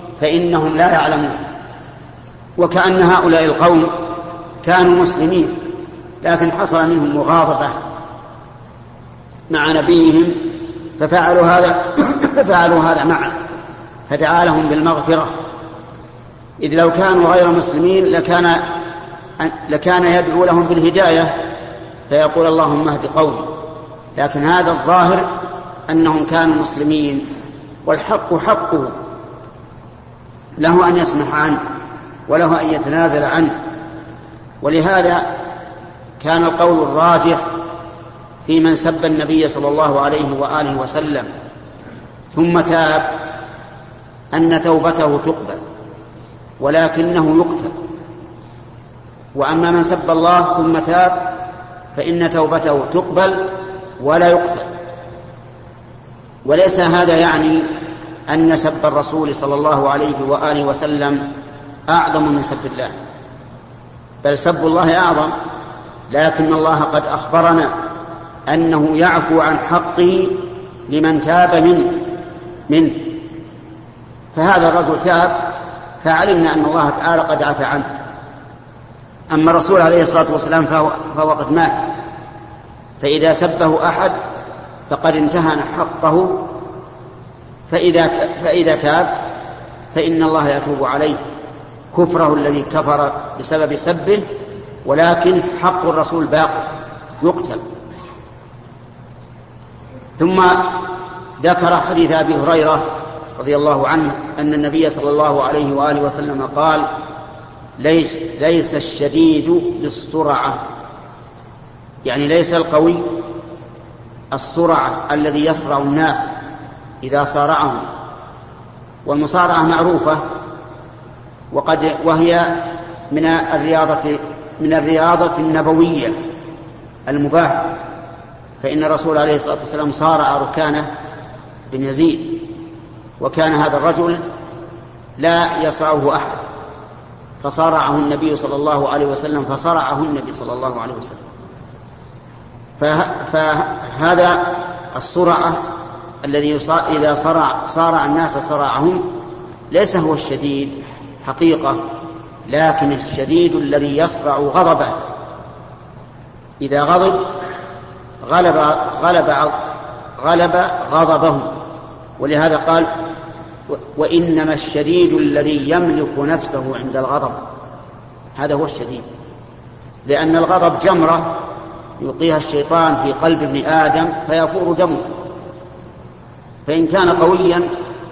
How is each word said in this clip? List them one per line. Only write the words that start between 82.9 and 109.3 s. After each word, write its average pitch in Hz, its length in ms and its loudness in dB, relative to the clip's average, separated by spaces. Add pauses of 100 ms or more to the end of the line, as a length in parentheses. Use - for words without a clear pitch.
فإذا 147 300 4
سبه 160 560 2
أحد 180 240 0 (800)
فقد 156 260 0
انتهن 151 440 2 (180)
حقه، 170 680 0 (1200)
فإذا، 165 380 4 (360)
فإذا 160 320 2
تاب 156 420 0 (760)
فإن 160 280 2
الله 156 260 2
يتوب 139 360 -2
عليه 143 320 0 (800)
كفره 165 380 4
الذي 143 280 0
كفر 147 500 0 (280)
بسبب 151 360 -2
سبه، 180 460 0 (640)
ولكن 170 560 4 (200)
حق 180 240 0
الرسول 160 400 0
باق 156 420 0 (540)
يقتل. 165 380 -2 (2500)
ثم 175 240 2 (1000)
ذكر 175 340 2
حديث 165 360 2
أبي 156 220 2
هريرة 156 500 2 (540)
رضي 139 180 0
الله 143 320 2
عنه 156 240 0 (260)
أن 151 160 0
النبي 151 360 2
صلى 143 200 -2
الله 147 320 2
عليه 143 300 0
وآله 143 280 0
وسلم 139 560 -4
قال: 151 300 2 (920)
"ليس، 151 400 2 (220)
ليس 160 340 0
الشديد 151 760 2 (320)